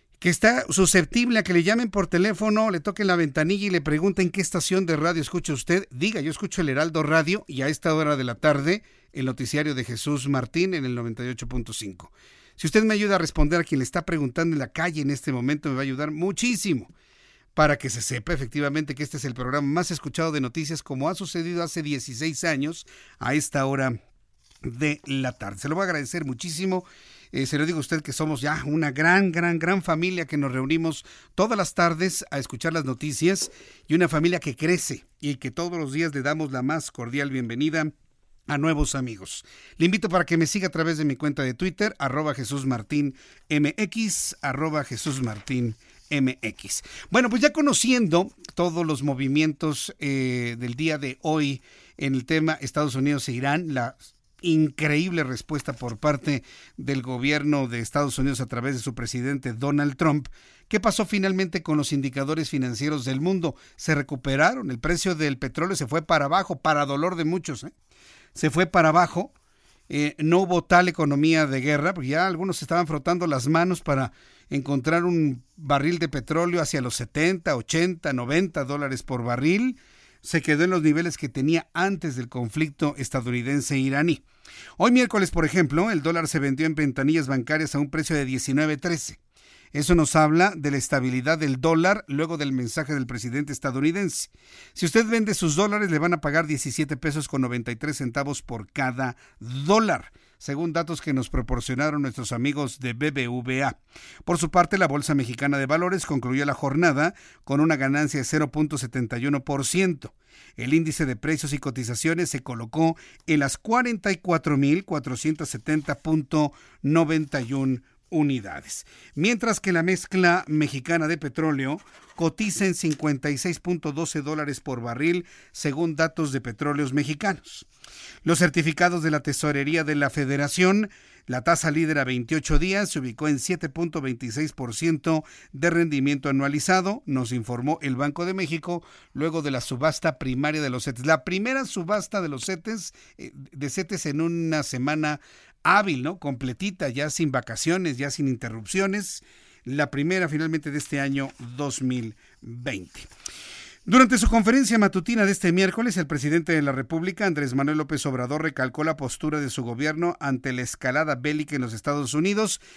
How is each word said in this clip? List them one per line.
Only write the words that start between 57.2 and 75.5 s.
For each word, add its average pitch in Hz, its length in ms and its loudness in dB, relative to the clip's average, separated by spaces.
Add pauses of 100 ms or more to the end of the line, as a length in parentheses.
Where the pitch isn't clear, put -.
de 120 140 -4
Estados 139 380 -2
Unidos 135 240 0
a 123 40 -2
través 127 280 -4
de 120 80 -6
su 127 120 -6
presidente 123 600 -4
Donald 143 420 0
Trump. 151 320 2 (400)
¿Qué 214 120 0
pasó 208 260 2
finalmente 190 560 0
con 151 160 2
los 147 160 0
indicadores 139 560 -2
financieros 131 560 -2
del 135 160 -2
mundo? 170 340 0 (200)
Se - 180 0
recuperaron, 143 760 0
el 123 80 -4
precio 170 360 0
del 151 240 0
petróleo 160 380 -2
se 143 100 -4
fue 151 160 -2
para 156 240 4
abajo, 175 340 0
para 151 240 2
dolor 147 320 0
de 165 80 -2
muchos, 160 400 -4
¿eh? 135 80 -14 (640)
Se 156 160 0
fue 170 160 4
para 165 240 6
abajo, 175 420 2 (560)
eh, 147 300 -2
no 165 220 4
hubo 180 220 2
tal 180 260 6
economía 156 580 4
de 135 160 -2
guerra, 151 320 2
porque 143 140 -6
ya 160 180 2
algunos 185 340 -2
estaban 170 260 0
frotando 170 400 0
las 135 220 0
manos 170 320 2
para 135 320 0 (380)
encontrar 143 540 0
un 156 380 2 (140)